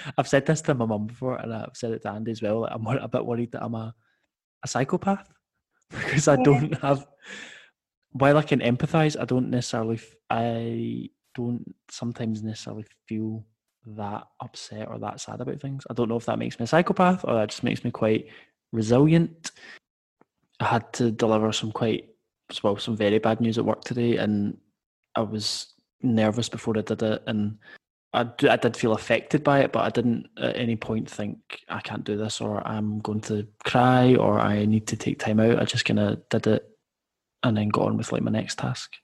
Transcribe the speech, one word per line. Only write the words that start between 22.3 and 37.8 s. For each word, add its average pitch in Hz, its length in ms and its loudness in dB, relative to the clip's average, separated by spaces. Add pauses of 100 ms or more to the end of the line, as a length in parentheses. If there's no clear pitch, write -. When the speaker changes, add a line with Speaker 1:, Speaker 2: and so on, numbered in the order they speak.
Speaker 1:
well, 101 160 2
some 117 180 -4
very 104 240 4
bad 110 220 2
news 117 160 0
at 110 80 0
work 110 180 -2
today, 120 340 0
and 104 400 0 (580)
I 113 60 0
was 107 520 -6 (300)
nervous 110 460 2
before 113 280 -4
I 107 40 0
did 104 200 -4
it, 107 240 -2
and 107 320 -2 (560)
I 120 120 2
d-, 120 240 2
I 113 80 6
did 117 200 0
feel 117 160 2
affected 117 500 0
by 139 180 4
it, 135 100 0
but - 140 0
I 113 40 -2
didn't 117 380 0 (100)
at 123 200 -2
any 117 180 -2
point 110 340 -6
think, - 280 -8 (320)
"I - 100 -6
can't - 240 -8
do 104 140 -4
this," 110 240 -6
or 107 260 -2
"I'm 107 320 -2
going 107 220 -4
to 107 260 -4 (160)
cry," 127 520 6
or 104 240 4
"I 104 260 2
need 107 220 2
to 110 100 -4
take - 220 -4
time 107 200 2
out." 117 200 6
I - 60 0
just - 200 -2
kinda 104 440 0
did 110 180 0
it 110 220 2 (760)
and 120 140 2
then 104 120 0
got - 180 0